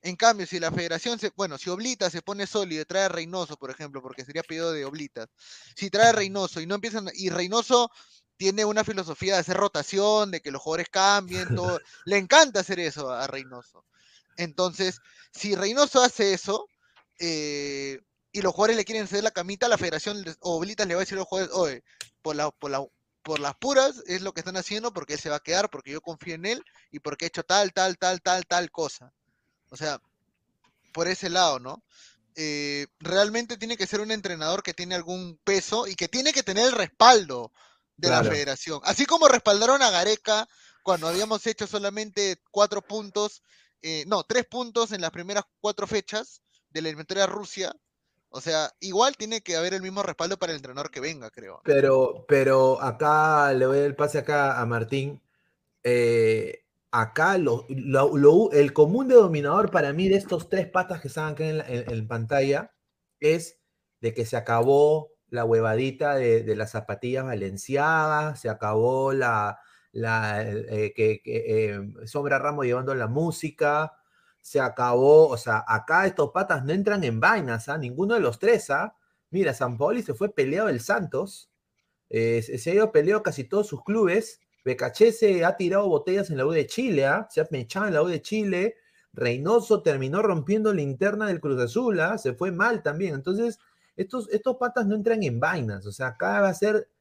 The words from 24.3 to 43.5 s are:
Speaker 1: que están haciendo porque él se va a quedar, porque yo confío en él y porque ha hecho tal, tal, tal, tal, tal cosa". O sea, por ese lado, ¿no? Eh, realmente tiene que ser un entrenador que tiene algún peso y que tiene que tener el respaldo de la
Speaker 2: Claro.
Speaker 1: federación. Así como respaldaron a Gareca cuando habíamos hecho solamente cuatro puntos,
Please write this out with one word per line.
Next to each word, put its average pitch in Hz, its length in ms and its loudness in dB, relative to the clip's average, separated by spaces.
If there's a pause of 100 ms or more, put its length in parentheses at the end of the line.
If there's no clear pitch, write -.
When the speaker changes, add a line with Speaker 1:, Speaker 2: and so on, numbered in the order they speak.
Speaker 1:
que 165 80 -12
están 185 160 -10
haciendo 214 360 -6
porque 147 200 -10
él 147 60 -8
se 156 100 -10
va 147 80 -2
a - 60 -6
quedar, 190 260 -2
porque 139 220 -16
yo 156 100 -12
confío 170 340 -14
en 170 120 -12
él 247 160 -6 (280)
y 147 80 -14
porque 151 260 -8
ha - 20 -4
hecho 165 160 -8
tal, 190 300 2
tal, 185 260 0
tal, 185 220 0
tal, 185 260 0
tal 175 240 -2
cosa". 135 420 -10 (560)
O 135 80 -20
sea, 151 240 -6 (920)
por 170 140 -2
ese 180 220 -6
lado, 170 300 2
¿no? 135 240 -16 (520)
Eh, 147 520 -6 (120)
realmente 214 580 -2
tiene 226 200 -8
que 190 100 -6
ser 208 140 -4
un 214 100 -6
entrenador 180 520 -6
que 175 100 -8
tiene 180 220 -8
algún 175 480 -10
peso 202 440 0
y 190 80 -12
que 170 120 -6
tiene 269 260 -2
que 277 100 -2
tener 202 240 0
el 262 60 4
respaldo 190 800 4 (460)
de 170 140 0
la 156 100 4
Speaker 2:
Claro. - 100 2
Speaker 1:
federación. 143 520 -4
Así 208 220 0
como 320 220 6
respaldaron 240 540 4
a 247 100 4
Gareca 214 560 0 (360)
cuando 165 240 -2
habíamos 208 400 -2
hecho 214 200 -6
solamente 202 760 -6 (100)
cuatro 202 300 2
puntos, 208 640 -6 (380)